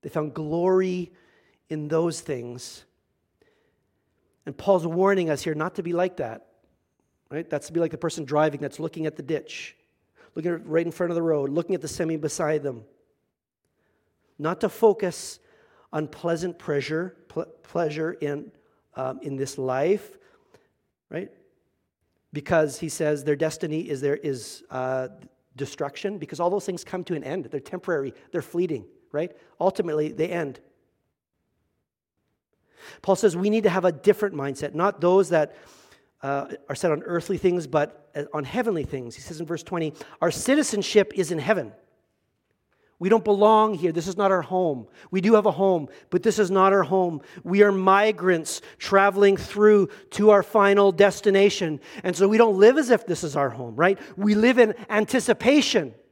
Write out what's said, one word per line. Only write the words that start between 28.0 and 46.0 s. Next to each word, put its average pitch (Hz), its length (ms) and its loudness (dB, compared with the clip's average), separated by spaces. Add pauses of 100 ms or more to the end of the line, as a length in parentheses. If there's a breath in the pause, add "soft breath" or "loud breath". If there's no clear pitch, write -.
they're 160 100 -4
fleeting, 165 440 -4 (260)
right? 160 180 -4 (300 soft breath)
Ultimately, 160 500 0
they 156 160 -2
end. 160 320 -6 (2500 loud breath)
Paul 190 120 4
says 180 220 2
we 190 120 0
need 214 140 2
to 196 80 4
have 175 140 -2
a 180 80 4
different 196 420 2
mindset, 139 400 -8
not 185 260 0
those 180 280 4
that, 156 260 0 (680 soft breath)
uh, 139 260 -6 (200)
are 139 60 -6
set 170 160 0
on 151 140 -2
earthly 170 340 -4
things, 175 300 0
but, 151 480 -4
uh, 147 160 -6
on 151 100 -6
heavenly 175 400 -4
things. 123 320 -10
He - 60 -20
says 160 180 -16
in 165 80 -10
verse 165 160 -8
twenty, 165 300 -6 (280 loud breath)
"Our 170 120 0
citizenship 220 840 0
is 175 160 -2
in 165 80 -4
heaven." 143 340 -2 (1300)
We 175 80 -2
don't 220 160 4
belong 214 500 6
here. 170 160 0
This 160 160 -4
is 185 100 -6
not 196 140 2
our 180 100 2
home. 156 460 -2 (240 loud breath)
We 185 100 0
do 214 140 4
have 208 120 6
a 202 40 4
home, 170 380 0 (220 loud breath)